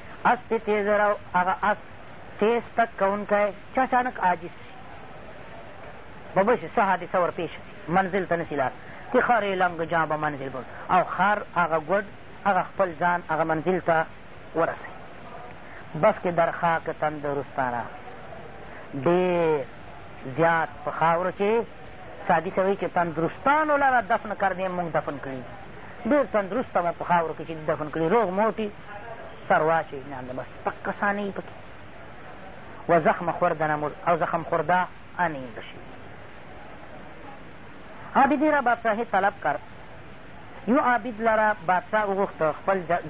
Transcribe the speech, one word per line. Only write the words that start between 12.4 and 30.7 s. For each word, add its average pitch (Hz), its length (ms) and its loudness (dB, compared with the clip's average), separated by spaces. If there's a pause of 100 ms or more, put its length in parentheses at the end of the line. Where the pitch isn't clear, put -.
هغه 185 160 6
خپل 185 380 0
ځان 175 200 4 (100)
هغه 160 140 2
منزل 160 360 2
ته 160 240 4 (500)
ورسوي. - 400 0 (1080)
بس 208 200 8
که 180 80 0
در 165 200 4
خاک 165 320 2 (180)
تندرستانه، 143 840 -2 (1200)
ډېر 170 600 4 (720)
زیات 165 320 4 (160)
په 147 60 -4
خاورو 170 400 2
چې 208 340 2 (640)
سادي 170 220 4
سوی 190 260 2
چې 170 180 -2
تندرستانو 185 840 4
لره 262 240 6
دفن 214 400 0
کردیم، 185 360 0
مونږ 165 200 0
دفن - 280 0
کړي. 131 180 -6 (680)
ډېر 277 240 6
تندرسته 202 500 0
مو 170 100 2
په - 120 -8
خاورو 165 340 4
کې 165 100 -8
چې 160 220 -2
دفن 151 200 -2
کړي. 160 220 2
روغ 220 180 6
موټي 208 380 0 (800)
سر 175 140 6
واچوي، 156 480 2
نه، 135 100 -8
نه، 127 180 -8
بس 127 80 -6 (180)
تک 196 120 -2 (100)